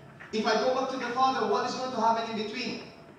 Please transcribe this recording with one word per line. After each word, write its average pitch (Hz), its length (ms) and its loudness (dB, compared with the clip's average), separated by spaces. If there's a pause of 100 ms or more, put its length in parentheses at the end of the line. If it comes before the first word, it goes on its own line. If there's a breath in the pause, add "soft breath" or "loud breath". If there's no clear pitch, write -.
(340)
If 214 120 0
I 220 100 4
go 254 200 4
back 254 140 0
to 262 80 -6
the 240 160 -4
Father, 262 380 2
what 247 180 2
is 247 60 -4
going 254 160 -4
to 220 100 -2
happen 220 360 2
in 220 100 -4
between? 240 340 -6 (380)